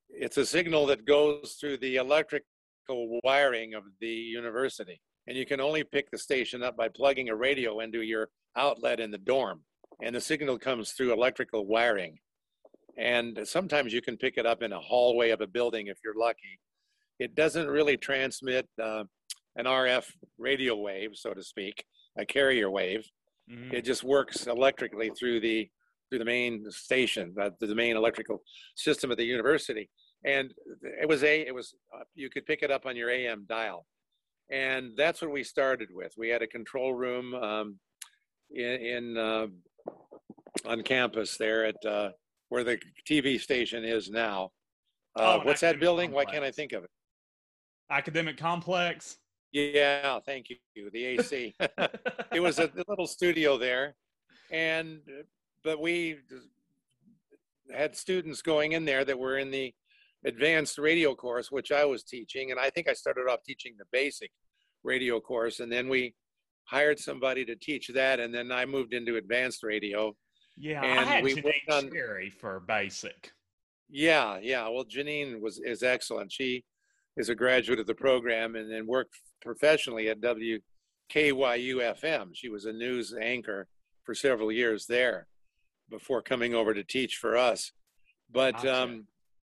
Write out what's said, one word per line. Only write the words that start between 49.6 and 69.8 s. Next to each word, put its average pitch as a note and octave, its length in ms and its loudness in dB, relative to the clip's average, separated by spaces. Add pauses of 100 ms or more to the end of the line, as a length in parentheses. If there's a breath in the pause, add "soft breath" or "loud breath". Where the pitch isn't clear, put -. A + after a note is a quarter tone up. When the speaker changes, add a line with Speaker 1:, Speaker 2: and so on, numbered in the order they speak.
Speaker 1:
thank C3 240 -8
you. G#2 420 -16
The B2 260 -4
A B3 40 4
C. B2 340 -6
<laughs> - 800 -4
It E3 60 2
was F3 180 0
a D#3+ 120 2 (180)
little F#3+ 180 -2
studio D#3+ 500 2
there. B2+ 380 -2 (560 soft breath)
And, D#3+ 580 -2
uh, C#3 140 -14 (420)
but D#3 160 0
we E3 380 -2 (1600)
had D3 220 0
students F3 460 -4
going D#3 300 2
in E3 120 0
there C3+ 220 2
that C3+ 120 0
were C3 200 0
in C3+ 120 -4
the C3+ 220 -4 (540 soft breath)
advanced D3 520 2
radio D3+ 360 4
course, A#2+ 360 -4
which C#3 220 -4
I D3 140 6
was C3 160 0
teaching. C3 480 -8
And B2+ 100 -2
I C3+ 80 2
think E3 180 -4
I C#3 60 4
started B2+ 380 -2
off A#2+ 160 0
teaching B2+ 320 -14
the G2 140 -20
basic C3 380 -2 (540)
radio B2 360 0
course. A2+ 400 -2
And A#2+ 120 -6
then B2 160 -2
we B2+ 260 0 (500)
hired D3 340 4
somebody C3 480 -2
to A2+ 100 -6
teach C#3 380 -6
that. C3 260 4
And A#2 140 -4
then B2 180 -4
I B2+ 140 -2
moved C3 260 -2
into A#2 240 -2
advanced A#2 460 -2
radio. G#2+ 520 -2 (420)